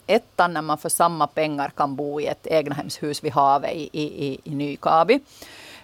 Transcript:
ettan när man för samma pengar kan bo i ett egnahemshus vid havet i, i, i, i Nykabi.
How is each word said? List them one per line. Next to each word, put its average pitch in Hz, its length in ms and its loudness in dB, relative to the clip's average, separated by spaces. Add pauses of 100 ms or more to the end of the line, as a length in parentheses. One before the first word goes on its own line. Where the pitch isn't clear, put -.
ettan 180 460 2
när 151 80 -4
man 156 160 -2
för 165 120 -6
samma 170 380 2
pengar 147 480 -2
kan 139 200 -2
bo 147 260 -6
i 135 60 -2
ett - 200 -6
egnahemshus 147 760 -2
vid 151 100 -4
havet 139 400 4
i, 151 200 -8
i, 147 340 -4
i, 135 160 -6
i 151 120 -8
Nykabi. 160 640 2 (640)